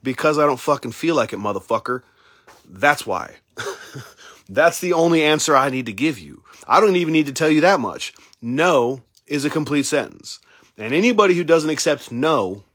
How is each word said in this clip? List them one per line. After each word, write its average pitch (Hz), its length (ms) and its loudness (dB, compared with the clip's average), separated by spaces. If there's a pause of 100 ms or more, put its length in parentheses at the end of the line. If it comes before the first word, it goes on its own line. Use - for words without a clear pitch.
"Because 147 360 -2
I 151 80 2
don't 131 140 0
fucking 135 320 -4
feel 165 240 -2
like 117 180 -2
it, 101 60 -10
motherfucker. 104 640 -4 (640)
That's 135 380 -2
why." - 300 -8 (220)
<laughs> - 60 -10 (880)
That's 156 300 2
the 175 140 -2
only 165 300 4
answer 151 320 2
I 135 140 4
need 131 160 -6
to 113 80 -8
give 127 260 -2
you. 71 240 -20 (240)
I 147 120 6
don't 202 160 4
even 165 180 0
need 156 140 2
to 139 60 -8
tell 156 160 0
you 151 120 4
that 185 180 4
much. 92 340 -8 (280)
No 131 600 0 (240)
is 143 200 -4
a 147 40 0
complete 147 360 -2
sentence. - 540 -6 (380)
And 113 160 -8
anybody 202 420 4
who 175 80 -2
doesn't 156 260 4
accept 151 420 -2
no 117 520 -2 (120)